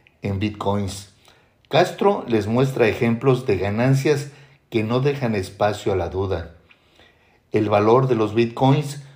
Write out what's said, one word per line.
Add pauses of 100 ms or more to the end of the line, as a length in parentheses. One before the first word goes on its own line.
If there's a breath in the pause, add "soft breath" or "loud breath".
(200 soft breath)
en
bitcoins. (560 soft breath)
Castro
les
muestra
ejemplos
de
ganancias (380 loud breath)
que
no
dejan
espacio
a
la
duda. (960 soft breath)
El
valor
de
los
bitcoins (140 loud breath)